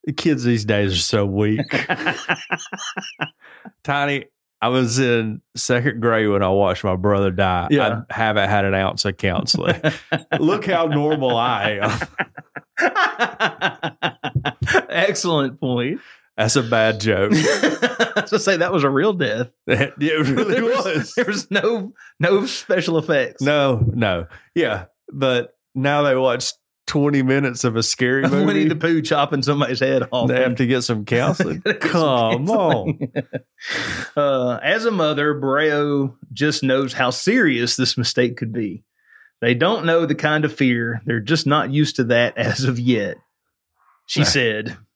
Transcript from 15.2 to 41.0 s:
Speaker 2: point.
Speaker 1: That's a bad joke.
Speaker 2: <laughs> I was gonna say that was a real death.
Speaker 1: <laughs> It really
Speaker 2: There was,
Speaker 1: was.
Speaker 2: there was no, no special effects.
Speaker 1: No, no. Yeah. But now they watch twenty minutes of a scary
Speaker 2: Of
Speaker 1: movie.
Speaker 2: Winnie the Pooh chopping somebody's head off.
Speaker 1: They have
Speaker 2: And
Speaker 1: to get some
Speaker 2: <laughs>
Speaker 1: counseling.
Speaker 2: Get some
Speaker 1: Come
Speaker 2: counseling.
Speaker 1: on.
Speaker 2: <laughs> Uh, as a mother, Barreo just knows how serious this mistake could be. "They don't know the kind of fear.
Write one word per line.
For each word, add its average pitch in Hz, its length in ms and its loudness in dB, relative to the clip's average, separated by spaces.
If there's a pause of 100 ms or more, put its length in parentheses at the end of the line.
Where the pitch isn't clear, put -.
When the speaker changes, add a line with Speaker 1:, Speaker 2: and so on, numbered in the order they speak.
Speaker 2:
point. 127 400 -2 (380)
Speaker 1:
That's 110 180 0
a 135 80 4
bad 110 360 2
joke. 101 340 2
Speaker 2:
<laughs> - 20 4
I - 760 0 (100)
was - 100 -6
gonna 214 80 2
say 190 180 2
that 175 140 0
was 160 120 2
a 139 60 2
real 165 240 2
death. 120 460 -2
Speaker 1:
<laughs> - 80 -14
It 113 320 0
really 156 560 0
Speaker 2:
There 226 80 0
was, 247 220 0
Speaker 1:
was. 160 300 -4
Speaker 2:
there 233 100 0
was 202 260 -6
no, 208 420 -2 (260)
no 196 260 2
special 175 520 -2
effects. 151 440 0
Speaker 1:
No, 135 420 2 (100)
no. 95 340 0 (280)
Yeah. 110 300 -2 (260)
But 127 440 -2 (200)
now 143 280 0
they 135 120 2
watch 127 380 0 (340)
twenty 143 340 2
minutes 131 420 0
of 117 120 0
a 113 80 0
scary 127 400 0
Speaker 2:
Of 135 80 0
Speaker 1:
movie. 190 140 2
Speaker 2:
Winnie 156 240 2
the 160 60 0
Pooh 165 260 0
chopping 143 420 0
somebody's 139 380 0
head 131 300 0
off. 123 180 0
Speaker 1:
They 127 60 0
have 127 120 2
Speaker 2:
And 123 100 -2
Speaker 1:
to 131 100 2
get 123 160 2
some 107 220 -2
Speaker 2:
<laughs> - 0 -
Speaker 1:
counseling. 156 540 0
Speaker 2:
Get 208 240 -4
some 320 80 -2
Speaker 1:
Come 131 560 2
Speaker 2:
counseling. 156 680 0
Speaker 1:
on. 139 120 -4
Speaker 2:
<laughs> - 40 -18 (840)
Uh, 131 460 0
as 220 220 0
a 233 60 2
mother, 151 480 0
Barreo 143 760 0 (180)
just 147 300 0
knows 131 300 2
how 123 180 -2
serious 143 640 0
this 127 220 0
mistake 120 400 0
could 113 140 -6
be. 110 320 -8 (560)
"They 123 140 2
don't 165 320 0
know 165 220 2
the 143 80 0
kind 151 300 0
of - 80 -4
fear. 117 520 0